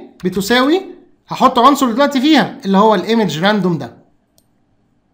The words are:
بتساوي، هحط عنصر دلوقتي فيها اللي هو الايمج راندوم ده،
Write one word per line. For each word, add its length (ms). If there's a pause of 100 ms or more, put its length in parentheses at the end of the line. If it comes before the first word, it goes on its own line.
(240)
بتساوي، 580 (460)
هحط 300
عنصر 340
دلوقتي 280
فيها 440
اللي 140
هو 160
الايمج 440
راندوم 400
ده، 180 (1160)